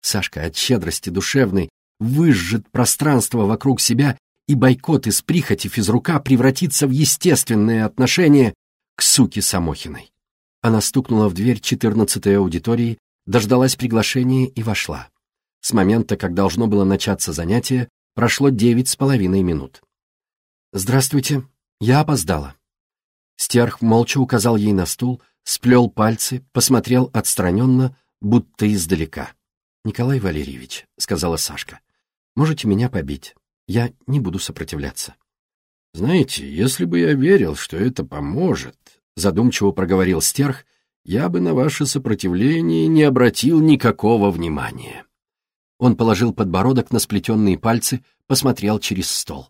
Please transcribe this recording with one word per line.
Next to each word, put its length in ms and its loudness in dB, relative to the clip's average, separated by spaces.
Сашка 420 -4
от 140 -6
щедрости 520 -2
душевной 600 0
выжжет 720 0
пространство 760 0
вокруг 340 0
себя, 380 0
и 80 2
бойкот 520 2
из 140 -2
прихоти 460 -2
физрука 520 0
превратится 680 2
в 60 0
естественное 920 2
отношение 680 4
к 80 -4
суке 380 2
Самохиной. 680 -4
Она 200 2
стукнула 480 0
в 40 -6
дверь 280 -2
четырнадцатой 760 0
аудитории, 600 -2
дождалась 520 2
приглашения 720 0
и 160 -8
вошла. 440 -6
С 100 -6
момента, 460 2
как 160 -4
должно 340 0
было 160 2
начаться 480 -2
занятие, 580 -2
прошло 340 2
девять 400 2
с 60 -4
половиной 480 0
минут. 380 -4
"Здравствуйте, 720 -2
я 220 4
опоздала". 540 -2
Стерх 460 0
молча 360 2
указал 400 0
ей 160 0
на 120 0
стул, 360 -6
сплел 460 2
пальцы, 600 -2
посмотрел 640 2
отстраненно, 840 0
будто 520 0
издалека. 600 -4
"Николай 340 -2
Валерьевич", 680 -8
сказала 400 -2
Сашка, 420 -10
"можете 320 0
меня 220 0
побить, 460 -8
я 280 -2
не 120 -2
буду 200 -6
сопротивляться". 760 -10
"Знаете, 580 -2
если 320 -2
бы 160 0
я 140 2
верил, 420 2
что 220 -10
это 260 -2
поможет", 760 -4
задумчиво 560 0
проговорил 500 0
стерх, 440 -2
"я 240 -2
бы 100 -2
на 140 0
ваше 320 0
сопротивление 1000 0
не 160 4
обратил 580 4
никакого 720 2
внимания". 720 -8
Он 160 4
положил 380 2
подбородок 580 0
на 80 2
сплетенные 580 0
пальцы, 460 -2
посмотрел 520 0
через 300 -6
стол. 400 -10